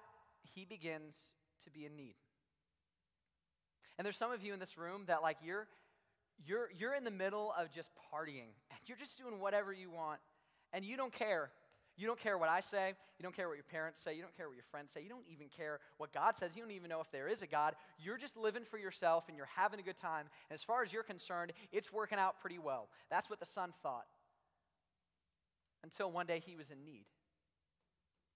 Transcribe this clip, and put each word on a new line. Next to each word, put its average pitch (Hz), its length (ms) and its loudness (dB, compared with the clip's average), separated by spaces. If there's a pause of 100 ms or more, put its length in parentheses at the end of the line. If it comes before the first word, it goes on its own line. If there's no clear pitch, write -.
(440)
he 190 200 -14
begins 160 520 -6 (480)
to 160 80 -20
be 147 160 -12
in 147 80 -14
need. 135 180 -14 (1800)
And 180 80 -2
there's 202 120 -2
some 233 140 0
of 208 120 -4
you 202 100 -4
in 190 60 -6
this 175 180 -10
room 180 300 -6
that, 160 160 4
like, 156 200 4
you're, 196 240 -4 (800)
you're, 214 320 0
you're 233 160 0
in 277 100 0
the 233 60 -2
middle 202 480 0
of 165 160 0
just 160 160 -8 (240)
partying, 139 400 -6 (160)
and - 160 -16
you're 240 120 -10
just 269 200 -8
doing 240 220 -6
whatever 196 340 4
you 185 160 -10
want, 160 300 -4 (520)
and 190 140 -2
you 226 120 -4
don't 262 140 2
care. 175 380 2 (480)
You 185 80 -2
don't 226 140 2
care 208 180 4
what 165 120 6
I 175 100 8
say. 190 340 2 (240)
You 160 60 -12
don't 180 120 -4
care 185 120 0
what 151 100 -2
your 143 60 -12
parents 160 360 -4
say. 160 140 -2
You 160 80 -6
don't 180 160 -12
care 175 100 -6
what 131 80 -10
your 117 140 -16
friends 147 220 -8
say. 151 100 -8
You 185 80 -10
don't 247 220 -12
even 147 180 -14
care 151 300 -4 (180)
what 151 160 -6
God 180 240 6
says. 175 180 0
You 233 60 -8
don't 226 100 -8
even 175 180 -8
know 160 120 0
if 156 100 -4
there 139 160 -2
is 208 140 0
a 160 60 -6
God. 151 260 4 (240)
You're 196 220 -6
just 269 180 -8
living 220 320 2
for 220 80 -6
yourself, 175 520 6
and 156 60 -12
you're 139 200 -10
having 202 240 4
a 185 40 -8
good 180 140 -4
time. 160 300 0 (220)
And 156 40 -6
as 151 100 -6
far 240 200 6
as 180 100 -2
you're 220 80 0
concerned, 175 520 -2 (180)
it's 208 200 0
working 208 280 2
out 190 200 6
pretty 180 200 -4
well. 131 280 0 (220)
That's 185 220 4
what 202 80 -6
the - 80 -6
son 180 340 -2
thought. 123 240 -2 (1800)
Until 180 300 -2
one 175 140 2
day 170 200 2
he 175 120 -14
was 151 140 -10
in 139 120 -14
need. 135 220 -16 (1300)